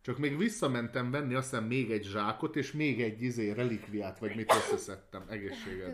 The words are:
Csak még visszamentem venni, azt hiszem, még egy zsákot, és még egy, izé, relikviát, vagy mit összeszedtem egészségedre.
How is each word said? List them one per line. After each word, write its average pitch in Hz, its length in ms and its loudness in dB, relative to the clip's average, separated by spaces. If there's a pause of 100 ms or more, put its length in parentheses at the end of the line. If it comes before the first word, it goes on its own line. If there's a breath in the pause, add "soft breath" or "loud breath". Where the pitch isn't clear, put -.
Csak 127 160 -4
még 147 200 2
visszamentem 127 720 2
venni, 139 220 0
azt 131 160 0
hiszem, 113 160 0
még 120 260 2
egy 104 120 2
zsákot, 107 520 -2
és 135 160 0
még 143 300 2
egy, 110 220 0
izé, 117 280 2
relikviát, 104 680 -2
vagy 104 160 -4
mit 110 160 2
összeszedtem 98 800 0
egészségedre. 98 640 -6